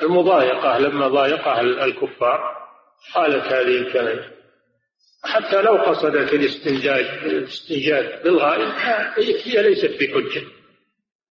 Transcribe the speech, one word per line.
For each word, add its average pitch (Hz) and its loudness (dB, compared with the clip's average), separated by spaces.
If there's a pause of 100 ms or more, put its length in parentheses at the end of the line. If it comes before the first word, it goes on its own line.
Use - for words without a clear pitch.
المضايقة، 151 2
لما 143 0
ضايقها 139 0
ال-، 123 0
الكفار 127 -2 (760)
قالت 147 0
هذه 127 2
الكلمة. 120 -4 (880)
حتى 208 0
لو 214 4
قصدت 151 0
الاستنجاد، 139 0 (200)
الاستنجاد 147 -4
بالغايب 180 2 (100)
هي، 226 -2 (100)
هي 233 2
ليست - 2 (120)
بحجة، - -4 (920)